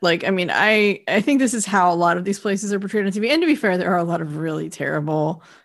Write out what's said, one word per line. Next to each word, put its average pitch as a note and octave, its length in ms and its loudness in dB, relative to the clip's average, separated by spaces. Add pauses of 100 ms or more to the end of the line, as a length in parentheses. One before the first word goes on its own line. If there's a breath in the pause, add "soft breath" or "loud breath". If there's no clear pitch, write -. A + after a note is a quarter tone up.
like, E3+ 220 2
I F#3+ 80 0
mean, F3+ 200 0
I, G#3 560 2
I G3+ 140 2
think C#4 160 2
this B3+ 160 2
is A3 140 -4
how F3+ 260 2
a - 20 0
lot E3+ 220 2
of F3+ 80 -4
these G3+ 140 -4
places G3+ 340 -4
are G3+ 60 -2
portrayed G3+ 260 -2
on G3 60 0
T G3+ 80 -4
V. A3+ 100 0
And D#4+ 140 2
to - 20 2
be D4+ 100 4
fair, F#3 220 0
there F3+ 160 0
are F3+ 60 2
a E3+ 40 0
lot E3+ 180 -2
of D3+ 160 -8
really D#3+ 340 -4
terrible D#3 720 -2 (220 soft breath)